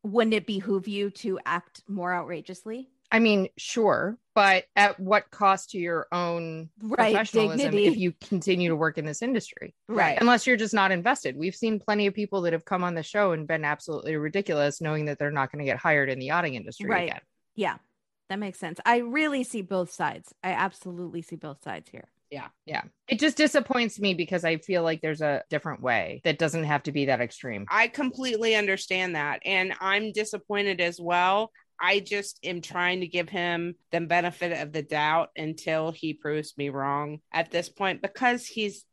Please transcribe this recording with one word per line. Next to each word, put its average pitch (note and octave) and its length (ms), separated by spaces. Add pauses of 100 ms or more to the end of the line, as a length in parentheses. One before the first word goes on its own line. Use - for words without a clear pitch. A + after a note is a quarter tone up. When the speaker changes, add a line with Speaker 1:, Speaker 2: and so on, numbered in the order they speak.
Speaker 1:
Wouldn't A3 320
it G#3+ 120
behoove G3 420
you G3+ 220
to G3 340
act - 440
more F3+ 240
outrageously? F3+ 760 (240)
Speaker 2:
I A3 60
mean, G#3 300 (100)
sure, G#3 580 (200)
but G3 300 (100)
at G3+ 240
what G3 320
cost F#3+ 380
to G3 80
your E3+ 340
own E3+ 580 (100)
Speaker 1:
Right, A3 320
Speaker 2:
professionalism A3 460
Speaker 1:
dignity. G#3 300
Speaker 2:
if B3 80
you F3+ 160 (160)
continue F3+ 400
to D#3+ 80
work D#3+ 220
in D3+ 60
this D3+ 160
industry? - 540 (140)
Speaker 1:
Right. F#3+ 320
Speaker 2:
Unless A#3+ 260
you're B3+ 100
just G#3+ 180
not F#3+ 180
invested. F3 440
We've E3+ 200
seen A3 240
plenty G#3 260
of G3 80
people G3+ 280
that E3+ 100
have E3 120
come F3+ 200
on F3 100
the D#3+ 80
show G3+ 300
and D#3 160
been D#3+ 160
absolutely D3+ 500
ridiculous, D#3 680
knowing D3+ 260
that C#3+ 120
they're D3 140
not C3+ 180
gonna D3 140
get C3+ 140
hired D3 300
in C3 120
the C3 60
yachting D#3 280
industry A#2+ 340
Speaker 1:
Right. F3 200
Speaker 2:
again. - 120 (360)
Speaker 1:
Yeah, F#3+ 220 (500)
that F#3+ 100
makes G3+ 220
sense. F3 260
I A#3+ 120
really C4+ 440
see A3+ 200
both F3+ 280
sides. - 420 (120)
I F#3 80
absolutely F3 680
see - 140
both D3+ 280
sides F#2+ 260
here. - 160 (240)
Speaker 3:
Yeah. C3+ 160 (180)
Speaker 2:
Yeah. - 180 (260)
It B3 100
just D4+ 180
disappoints B3+ 640
me G3 160
because F3 300
I D#3+ 140
feel F3 260
like D#3+ 160
there's D#3 200
a D3 300
different D3 320
way A2+ 400
that D#3 160
doesn't D#3+ 240
have D3+ 220
to D3 80
be C#3+ 140
that B2+ 140
extreme. A2+ 480
Speaker 3:
I A3+ 200
completely A#3+ 680
understand F#3+ 640
that. C#3+ 280
And F#3 360
I'm G3+ 320
disappointed G3+ 680
as F3 200
well. F3+ 500 (320)
I G3 160
just G3+ 460
am F3 160
trying F3+ 400
to F3 80
give F3 220
him F3 440 (160)
the E3 120
benefit E3+ 500 (100)
of D3+ 80
the D#3 120
doubt D#3 520
until D#3+ 560
he D#3+ 240
proves D3+ 420
me C#3+ 120
wrong C#3+ 520 (120)
at E3 180
this E3+ 200
point, F#3+ 320
because A#3+ 440
he's G#3 460